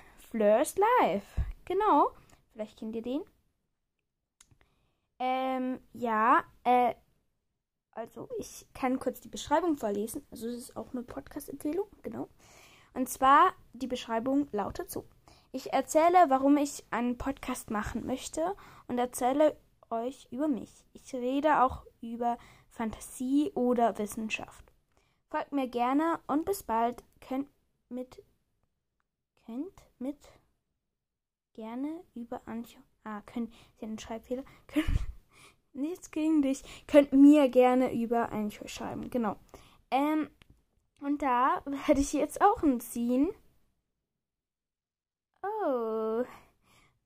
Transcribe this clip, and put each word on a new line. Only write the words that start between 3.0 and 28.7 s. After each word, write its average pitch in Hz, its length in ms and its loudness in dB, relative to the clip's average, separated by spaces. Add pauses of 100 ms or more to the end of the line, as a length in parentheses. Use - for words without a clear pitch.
den. 254 200 -4 (2000)
Ähm, 254 600 -2 (120)
ja, 233 520 2 (200)
äh, 247 300 4 (1000)
also - 360 -14 (100)
ich - 360 -14
kann 262 240 -2
kurz 254 220 -6
die - 80 -20
Beschreibung 302 500 -2
vorlesen. 214 520 -6
Also 226 180 -10
es 240 80 -8
ist 240 200 -16
auch 226 160 -12
eine 247 100 -6
Podcast-Empfehlung, 294 840 -8 (160)
genau. 226 260 -10 (640)
Und 247 160 -4
zwar, 294 460 4 (180)
die 247 140 -10
Beschreibung 247 680 -2
lautet 214 380 -6
so. - 160 -10 (460)
Ich - 200 -10
erzähle, 320 560 6
warum 269 280 4
ich 294 340 -4
einen 240 260 -2
Podcast - 540 -8
machen 214 340 -6
möchte 311 500 -4 (340)
und 247 100 -4
erzähle 262 580 2 (320)
euch 233 420 -8
über 277 180 -4
mich. - 440 -6
Ich - 220 -16
rede 269 480 0
auch 254 240 0 (160)
über 233 340 -4 (320)
Fantasie 254 880 -2
oder 240 420 2
Wissenschaft. - 760 -8 (560)
Folgt - 240 -6
mir 277 160 0
gerne 269 580 0
und 302 180 -2
bis - 180 -4
bald. 233 400 -2 (180)
Könnt 277 280 -8 (400)
mit, 247 340 -14 (1200)